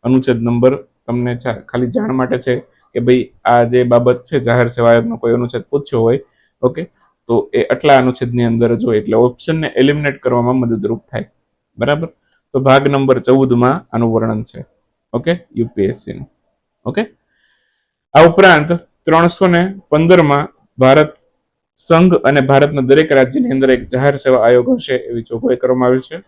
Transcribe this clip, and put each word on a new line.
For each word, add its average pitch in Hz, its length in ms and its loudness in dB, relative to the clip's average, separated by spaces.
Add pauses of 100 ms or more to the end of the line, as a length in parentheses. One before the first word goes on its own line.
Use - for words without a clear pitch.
અનુચ્છેદ 127 380 0
નંબર 120 340 0
તમને 120 600 -8
ચા-, 123 260 -8
ખાલી 123 260 -6
જાણ 208 260 -4
માટે 127 240 -4
છે 127 260 -4 (300)
કે 123 60 -4
ભાઈ 123 300 0 (160)
આ 120 180 2
જે 123 200 0
બાબત 123 400 0
છે, 147 160 -4
જાહેર 120 280 0
સેવા 117 220 0
આયોગનો 117 280 0
કોઈ 117 160 -2
અનુચ્છેદ 120 280 -4
પૂછ્યો 143 400 -4
હોય, 113 180 0 (420)
ઓકે, 160 220 -4 (440)
તો 117 260 -2
એ 110 100 0
આટલા 147 340 2
અનુચ્છેદની 123 460 -2
અંદર 117 320 0
જ 226 100 -6
હોય, 113 120 0
એટલે 107 180 -2
ઓપ્શનને 131 520 -2
એલિમિનેટ 143 540 -2
કરવામાં 123 340 -2
મદદરૂપ 113 460 -4 (100)
થાય, - 180 -10 (480)
બરાબર? 147 300 -2 (460)
તો 139 60 0
ભાગ 135 280 4
નંબર 135 320 0
ચૌદ 131 340 2
માં 127 400 0
આનું 113 200 -2
વર્ણન 110 300 -4
છે. - 220 -18 (480)
ઓકે, 165 260 -4 (160)
યુ 117 120 -4
પી 104 160 -6
એસ 98 140 -4
સી - 160 -16
નું. - 160 -16 (560)
ઓકે, 190 160 -4 (1120)
આ 160 140 8
ઉપરાંત 165 460 4
ત્રણસો 170 720 -2
ને 180 280 0 (140)
પંદર 170 320 4
માં 143 260 0 (300)
ભારત 143 380 4 (640)
સંઘ 170 360 2
અને 139 280 0
ભારતના 139 400 2
દરેક 147 300 2
રાજ્યની 135 380 0
અંદર 135 200 0
એક 127 180 0
જાહેર 139 280 -2
સેવા 131 220 0
આયોગ 123 320 2
હશે 240 240 -4
એવી 120 280 -6
જોગવાઈ 117 340 -4
કરવામાં 127 340 -2
આવી 127 100 0
છે. 160 280 -14